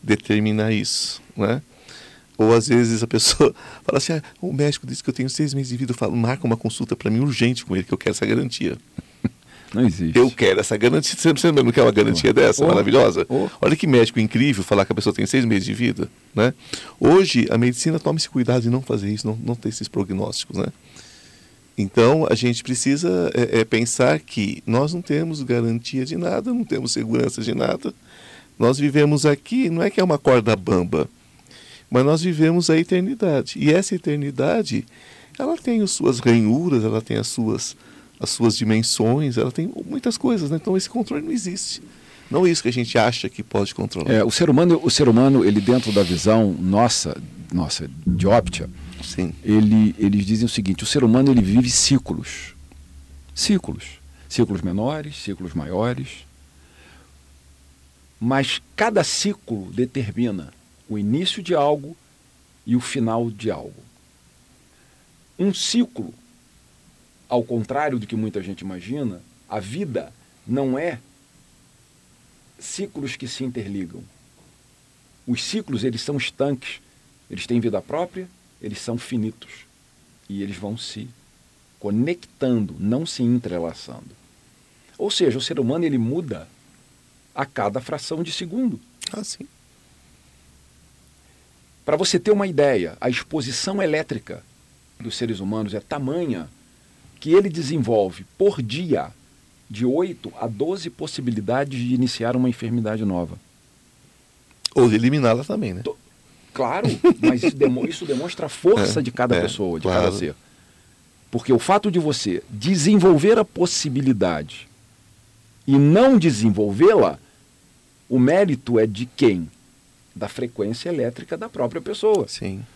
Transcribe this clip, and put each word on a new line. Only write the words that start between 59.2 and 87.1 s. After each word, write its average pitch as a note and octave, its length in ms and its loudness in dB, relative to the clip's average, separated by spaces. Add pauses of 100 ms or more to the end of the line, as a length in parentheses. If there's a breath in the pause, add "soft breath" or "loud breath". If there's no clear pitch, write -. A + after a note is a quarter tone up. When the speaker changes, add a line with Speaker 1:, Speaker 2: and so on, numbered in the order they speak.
Speaker 2:
determina G#2+ 800 -4 (360)
o G#2+ 100 -6
início D3+ 440 -2
de F3 120 -2
algo D3 420 0 (680)
e A#2 100 0
o B2 40 2
final A#2 500 -2
de G#2 200 -6
algo. - 300 -10 (1600 soft breath)
Um F#3+ 160 0
ciclo, A3+ 580 -4 (1160)
ao B2 140 0
contrário B2+ 560 -4
do G#2 80 -8
que A2+ 100 -6
muita G#2+ 260 -4
gente F2+ 200 -10
imagina, F#2+ 600 -8 (260)
a G#2 120 -6
vida A#2 520 -8 (340 soft breath)
não C3 320 -2
é D#3 200 -6 (1600)
ciclos D3 560 -10
que B2 140 -12
se C3+ 160 -8
interligam. G2+ 580 -8 (1200)
Os B2 200 -4
ciclos, C3 400 -4
eles A#2+ 180 -2
são C#3+ 140 -6
estanques. - 640 -4 (500 soft breath)
Eles F#2+ 160 -12
têm A#2+ 140 0
vida G#2 200 -2
própria, F3+ 480 -8 (320)
eles G2+ 200 -12
são A#2 180 -8
finitos. A2 520 -8 (800)
E G2 140 -8
eles G2 140 -10
vão G2+ 200 -8
se - 320 -14 (720)
conectando, A#2 1040 -2
não A#2+ 260 -2
se - 160 -6
entrelaçando. F2 880 -4 (840 soft breath)
Ou - 120 -4
seja, C#3 300 0
o - 20 -4
ser D3 200 -6
humano, C#3+ 240 0
ele C#3+ 140 0
muda A#2+ 500 -4 (840)